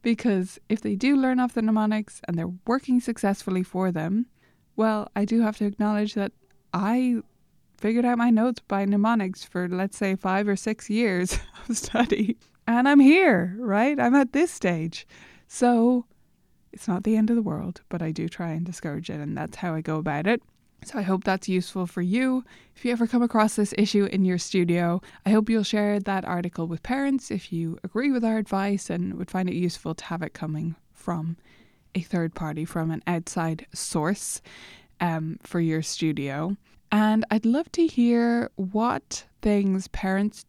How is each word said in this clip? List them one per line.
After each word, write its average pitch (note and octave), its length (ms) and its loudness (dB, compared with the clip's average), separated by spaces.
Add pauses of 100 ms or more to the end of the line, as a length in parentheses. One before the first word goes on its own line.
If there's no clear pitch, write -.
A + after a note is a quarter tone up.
because G#3 580 0 (100)
if A3 120 -2
they G#3 140 -2
do C4 200 2
learn B3+ 240 2
off B3 140 0
the A#3 80 -2
mnemonics G#3+ 640 0
and E3+ 100 -2
they're F3 160 -4 (140)
working B3 320 0
successfully G3 640 -2
for F#3 280 -2
them, F3 360 -2 (480)
well, G#3+ 400 0
I G#3 100 0
do A3+ 160 2
have G#3+ 160 0
to G#3 80 -2
acknowledge G#3 500 0
that G3 160 -2 (420)
I A#3 480 0 (560)
figured A#3 280 2
out A#3+ 120 2
my A#3+ 120 4
notes A#3 380 4
by G3 180 0
mnemonics G3+ 580 2
for, F3+ 240 -4
let's F#3 300 -4
say, F#3+ 180 0
five F#3+ 320 0
or G3+ 80 2
six - 340 -6
years G3+ 500 0 (140)
<laughs> - 160 -16
of A3 80 -2
study. A3+ 600 0 (300)
And B3 200 2
I'm C#4+ 120 8
here, C4 580 8
right? B3 420 2
I'm A#3+ 160 4
at C#4 180 4
this E4 180 2
stage. E3 560 -4 (400)
So A#3+ 580 4 (680)
it's - 160 -10
not F#3 160 -2
the G#3+ 140 2
end A3 120 2
of A#3 60 2
the A#3 60 2
world, F3+ 480 -6
but F3 120 -6
I D#3+ 100 -4
do D#3+ 180 -4
try E3+ 220 -8
and E3 140 -4
discourage E3 440 -8
it, D3+ 100 -8
and D3 160 -8
that's D3 220 -10
how F3 160 -6
I D#3+ 80 -4
go D#3+ 160 -4
about D#3 300 -4
it. A#3 140 0 (420)
So - 140 -12
I G3+ 60 -4
hope F#3+ 200 0
that's F#3+ 240 -2
useful F#3 380 -2
for F3 160 -6
you. B3+ 420 0 (320)
If - 100 -16
you A#3+ 60 0
ever A#3 140 0
come A#3+ 160 2
across A3 340 2
this G#3 220 0
issue G3+ 280 4
in F#3+ 200 2
your F3+ 140 2
studio, F3 640 2 (240)
I G3 40 2
hope G#3+ 200 4
you'll A3 140 2
share G#3 360 0
that G3 260 -2
article F3 420 -4
with E3 140 -6
parents C4+ 480 -2
if - 240 -6
you E3 300 -4
agree C4 280 -2
with A#3+ 140 0
our A3 120 2
advice G3 520 -2
and F3+ 260 -4
would F3+ 140 -8
find F#3 180 -2
it - 80 -4
useful E3+ 380 -4
to - 120 -12
have E3+ 180 -6
it D#3 100 -10
coming D#3+ 420 -6 (160)
from E3 460 -6 (560)
a F3+ 80 -4
third E3 320 -2
party, D#3 320 -6
from E3 240 -4
an D#3+ 160 -6
outside E3 680 -4
source, - 680 -4 (580)
um, D#3+ 440 -2
for - 160 -4
your D#3+ 240 0
studio. D3+ 760 -4 (340)
And G#3+ 380 4
I'd A3 160 0
love C4+ 280 0
to E4+ 120 2
hear A#3+ 720 2
what G#3 720 -4 (160)
things G3 480 2
parents G3 600 -2